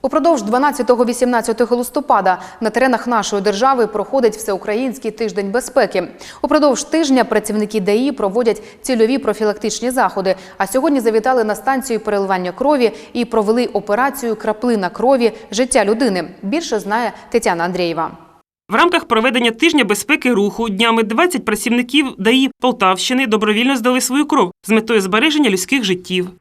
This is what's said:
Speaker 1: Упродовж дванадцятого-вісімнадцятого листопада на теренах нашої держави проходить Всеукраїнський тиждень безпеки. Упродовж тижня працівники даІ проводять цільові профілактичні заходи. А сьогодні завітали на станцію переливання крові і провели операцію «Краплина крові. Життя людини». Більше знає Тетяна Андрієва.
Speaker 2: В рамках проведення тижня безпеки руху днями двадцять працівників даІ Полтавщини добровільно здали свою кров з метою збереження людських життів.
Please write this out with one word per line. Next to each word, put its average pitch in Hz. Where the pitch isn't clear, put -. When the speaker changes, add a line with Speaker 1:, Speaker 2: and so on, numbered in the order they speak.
Speaker 1:
Упродовж 302
дванадцятого-вісімнадцятого 240
листопада 233
на 220
теренах 247
нашої 208
держави 220
проходить 214
Всеукраїнський 214
тиждень 202
безпеки. 202
Упродовж 294
тижня 269
працівники 214
даІ 214
проводять 208
цільові 240
профілактичні 214
заходи. 190
А -
сьогодні 277
завітали 226
на 214
станцію 233
переливання 196
крові 254
і 240
провели 226
операцію 220
«Краплина 214
крові. 240
Життя 240
людини». 202
Більше 240
знає 208
Тетяна 185
Андрієва. 170
Speaker 2:
В 202
рамках 330
проведення 233
тижня 294
безпеки 247
руху 208
днями 226
двадцять 262
працівників 247
даІ 254
Полтавщини 247
добровільно 220
здали 247
свою 277
кров 285
з -
метою 220
збереження 247
людських 208
життів. 180